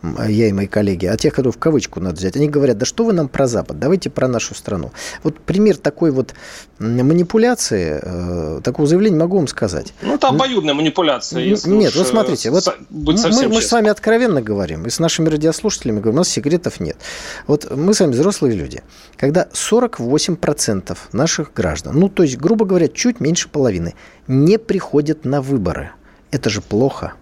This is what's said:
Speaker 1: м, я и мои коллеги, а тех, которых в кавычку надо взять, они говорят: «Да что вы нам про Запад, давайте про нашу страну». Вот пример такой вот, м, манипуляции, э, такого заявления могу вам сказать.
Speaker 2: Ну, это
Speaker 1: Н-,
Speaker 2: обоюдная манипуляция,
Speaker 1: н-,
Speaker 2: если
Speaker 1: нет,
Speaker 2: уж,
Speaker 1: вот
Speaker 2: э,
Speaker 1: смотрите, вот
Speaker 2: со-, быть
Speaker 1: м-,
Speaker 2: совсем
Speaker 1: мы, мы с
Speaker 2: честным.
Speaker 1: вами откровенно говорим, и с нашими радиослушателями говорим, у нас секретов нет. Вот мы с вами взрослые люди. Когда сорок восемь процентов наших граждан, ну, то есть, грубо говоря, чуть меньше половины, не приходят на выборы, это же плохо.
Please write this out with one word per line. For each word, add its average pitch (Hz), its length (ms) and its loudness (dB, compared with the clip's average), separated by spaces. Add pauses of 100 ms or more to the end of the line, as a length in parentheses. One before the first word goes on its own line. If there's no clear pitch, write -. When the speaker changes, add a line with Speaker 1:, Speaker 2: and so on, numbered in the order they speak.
Speaker 1:
м, 82 160 -6 (100)
я 107 200 4
и 101 40 2
мои 98 140 0
коллеги, 95 400 0
а 104 100 0
тех, 151 160 0
которых 127 240 0
в - 20 -20
кавычку 151 400 0
надо 87 180 -4
взять, 92 200 -4
они 147 100 2
говорят: 143 300 2
«Да 123 80 -2
что - 200 -2
вы 226 100 2
нам 156 140 0
про 135 180 0
Запад, 95 320 -4
давайте 170 320 0
про - 180 -2
нашу 117 260 -4
страну». 87 380 -8 (300)
Вот 156 180 -4
пример 185 380 2
такой 156 320 0
вот, 131 240 -2 (440)
м, 120 300 0
манипуляции, 170 960 2
э, 87 600 -6
такого 139 240 0
заявления 180 300 4
могу 170 220 2
вам 143 100 0
сказать. - 540 -4
Speaker 2:
Ну, 262 120 -2
это 285 140 0
Speaker 1:
Н-, 254 60 2
Speaker 2:
обоюдная 208 400 0
манипуляция, 151 680 0
Speaker 1:
н-, 190 60 0
Speaker 2:
если 196 220 0
Speaker 1:
нет, 202 220 4
Speaker 2:
уж, - 40 -2
Speaker 1:
вот 160 100 2
Speaker 2:
э, 127 40 0
Speaker 1:
смотрите, - 400 0
вот 180 140 2
Speaker 2:
со-, - 100 0 (160)
быть 156 260 0
Speaker 1:
м-, 226 60 2
Speaker 2:
совсем 240 260 2
Speaker 1:
мы, 220 60 2
мы 220 60 2
с 214 40 -2
Speaker 2:
честным. 233 200 2
Speaker 1:
вами 214 60 4
откровенно 220 520 2
говорим, 98 440 -4
и 117 40 -4
с - 80 -6
нашими 160 320 0
радиослушателями 151 720 -2
говорим, 110 160 0
у - 20 2
нас 180 100 2
секретов 143 520 -2
нет. 80 180 -6 (480)
Вот 147 280 0
мы 175 200 2
с 208 60 0
вами 151 120 4
взрослые 143 420 2
люди. 67 280 -6 (340)
Когда 156 380 0
сорок 233 440 0
восемь 147 380 0
процентов - 760 -4
наших 151 420 -2
граждан, 80 240 -2 (100)
ну, 175 200 2
то 190 140 0
есть, 131 140 2
грубо 208 300 2
говоря, 180 220 2
чуть 240 300 -2
меньше 160 300 -2
половины, 113 460 0 (320)
не 151 320 4
приходят 151 680 0
на 139 160 0
выборы, 107 520 -2 (380)
это 127 200 -2
же 104 100 -4
плохо. 110 600 -2